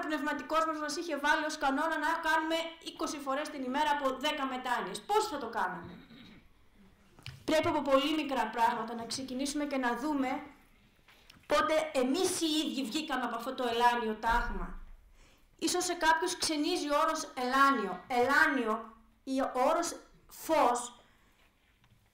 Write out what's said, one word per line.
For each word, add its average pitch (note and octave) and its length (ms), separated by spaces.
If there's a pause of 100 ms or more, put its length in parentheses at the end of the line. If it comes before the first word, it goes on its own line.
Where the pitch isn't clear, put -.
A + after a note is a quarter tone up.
πνευματικός D4+ 580
μας D#4 140
μας D4 160
είχε E4 220
βάλει D4+ 280
ως D4+ 120
κανόνα D4+ 480
να E4 60 (160)
κάνουμε D#4+ 280 (320)
είκοσι D#4+ 300
φορές C#4 320
την C#4 140
ημέρα C#4+ 280
από C4+ 240
δέκα C#4+ 300
μετάνοιες; A#3+ 560
Πόσοι G#4 260
θα D4+ 100
το A#3 120
κάναμε; F3+ 440 (1500)
Πρέπει D#4 240
από D4+ 140
πολύ C#4 340
μικρά C4 320
πράγματα A#3 480
να A#3 100
ξεκινήσουμε C4+ 600
και C#4 120
να A#3+ 200
δούμε C4+ 320 (1200)
πότε D4+ 260 (200)
εμείς D4+ 480
οι E4 40
ίδιοι C#4 380
βγήκαμε C#4 400
από A3 120
αυτό C4 180
το C4 180
ελάνιο A#3 420
τάγμα. A3 720 (720)
Ίσως F4 240
σε F4 100
κάποιους E4+ 440
ξενίζει D4+ 520
ο C#4+ 140
όρος - 260 (140)
ελάνιο. B3 640
Ελάνιο, B3+ 840 (640)
ο B3 40 (100)
όρος E4+ 260 (320)
φως, - 720 (1160)